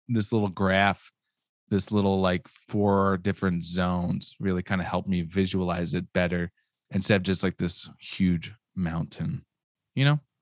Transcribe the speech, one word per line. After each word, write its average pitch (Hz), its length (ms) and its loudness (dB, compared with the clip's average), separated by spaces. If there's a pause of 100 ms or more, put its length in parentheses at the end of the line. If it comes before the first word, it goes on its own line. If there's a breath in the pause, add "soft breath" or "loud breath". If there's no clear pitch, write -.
this 113 260 0
little 104 160 2
graph, 98 640 2 (580)
this 98 220 0
little, 98 300 2
like, 92 260 0
four 98 680 2
different 90 460 -2
zones 90 760 -2
really 92 240 0
kinda 92 200 -2
helped 90 240 -4
me 90 140 0
visualize 90 720 -2
it 90 180 -4
better 87 400 0 (380)
instead 98 280 2
of 92 60 0
just, 92 200 0
like, 92 140 -2
this - 300 -4 (120)
huge 90 520 0 (240)
mountain, 80 680 -4 (480)
you 135 120 2
know? 147 140 4 (220)